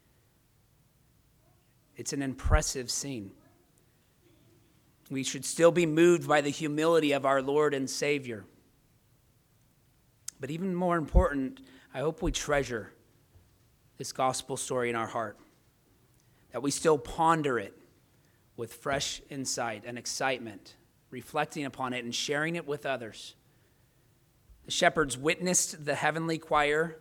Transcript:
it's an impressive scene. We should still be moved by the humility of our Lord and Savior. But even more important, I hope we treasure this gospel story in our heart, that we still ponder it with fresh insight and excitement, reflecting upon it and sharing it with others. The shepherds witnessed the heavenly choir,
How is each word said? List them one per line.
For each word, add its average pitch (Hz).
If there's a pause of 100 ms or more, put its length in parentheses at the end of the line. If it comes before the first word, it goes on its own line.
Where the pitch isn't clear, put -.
(2000)
it's -
an 139
impressive 135
scene. 117 (1800)
We 135
should 131
still 165
be 175
moved 160
by 151
the 143
humility 151
of 135
our 135
Lord 143
and 135
Savior. 127 (1900)
But 131
even 180
more 175
important, 143 (320)
I 135
hope 160
we 165
treasure 123 (1080)
this -
gospel 131
story 123
in 117
our 113
heart, 110 (1160)
that 120
we 143
still 156
ponder 156
it - (800)
with 113
fresh -
insight 120
and 120
excitement, 117 (340)
reflecting 151
upon 127
it 123
and 120
sharing 151
it 170
with 143
others. 120 (1300)
The -
shepherds 160
witnessed 175
the 143
heavenly 160
choir, 151